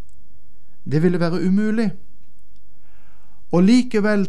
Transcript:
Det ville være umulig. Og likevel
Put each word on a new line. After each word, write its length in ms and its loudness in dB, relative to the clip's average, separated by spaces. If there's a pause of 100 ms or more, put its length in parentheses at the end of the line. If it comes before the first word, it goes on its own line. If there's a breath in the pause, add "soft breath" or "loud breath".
(840)
Det 180 2
ville 180 4
være 260 0
umulig. 460 2 (1600)
Og 100 6
likevel 680 4